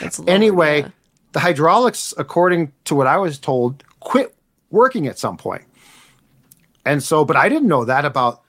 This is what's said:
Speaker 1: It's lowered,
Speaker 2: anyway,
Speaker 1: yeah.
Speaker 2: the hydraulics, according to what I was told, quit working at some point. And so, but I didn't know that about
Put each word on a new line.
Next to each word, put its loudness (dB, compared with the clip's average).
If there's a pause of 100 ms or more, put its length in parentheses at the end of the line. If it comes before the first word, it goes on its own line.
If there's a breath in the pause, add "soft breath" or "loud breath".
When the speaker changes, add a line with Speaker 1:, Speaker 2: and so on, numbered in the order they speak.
Speaker 1:
It's -10
lowered, -8
Speaker 2:
anyway, 2
Speaker 1:
yeah. -10 (440)
Speaker 2:
the -4
hydraulics, 0
according -2 (120)
to -4
what 2
I 2
was -4
told, -4 (160)
quit -2 (360)
working 2
at -8
some -6
point. -10 (1200 soft breath)
And 0
so, 2
but 0
I 4
didn't 0
know 0
that 0
about -2